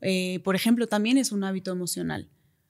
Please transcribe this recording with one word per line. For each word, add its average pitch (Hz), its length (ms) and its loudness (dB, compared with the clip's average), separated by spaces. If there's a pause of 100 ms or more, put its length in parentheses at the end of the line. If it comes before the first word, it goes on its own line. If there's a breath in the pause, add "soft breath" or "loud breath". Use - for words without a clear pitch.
eh, 185 420 0
por 190 100 2
ejemplo, 226 320 4
también 220 300 2
es 254 160 2
un 202 100 -2
hábito 190 300 -4
emocional. 175 560 -6 (420)